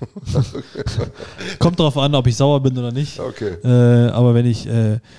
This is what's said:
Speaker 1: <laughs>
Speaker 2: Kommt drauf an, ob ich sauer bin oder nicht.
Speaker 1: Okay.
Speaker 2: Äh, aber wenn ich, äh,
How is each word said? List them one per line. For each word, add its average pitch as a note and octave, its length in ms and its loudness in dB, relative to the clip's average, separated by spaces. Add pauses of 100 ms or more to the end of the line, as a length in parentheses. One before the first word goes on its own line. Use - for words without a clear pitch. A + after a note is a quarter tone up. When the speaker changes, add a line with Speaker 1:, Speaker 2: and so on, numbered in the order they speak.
(260)
Speaker 1:
<laughs> - 1300 -6
Speaker 2:
Kommt F3 200 0
drauf D3 180 0
an, C#3+ 180 0
ob B2+ 120 0
ich A#2 80 0
sauer C#3 260 2
bin C3 160 0
oder B2 140 -6
nicht. C#3+ 280 -6
Speaker 1:
Okay. G2 440 -6
Speaker 2:
Äh, A#2+ 460 4
aber A#2+ 240 2
wenn A#2+ 120 2
ich, A#2 220 -2
äh, A2+ 320 0 (180)